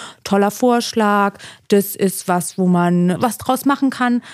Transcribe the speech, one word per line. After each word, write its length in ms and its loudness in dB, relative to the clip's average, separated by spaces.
toller 280 2
Vorschlag, 880 0
das 260 2
ist 320 -4
was, 320 -2
wo 80 2
man 520 2
was 200 -2
draus 260 -2
machen 240 0
kann.“ 320 -2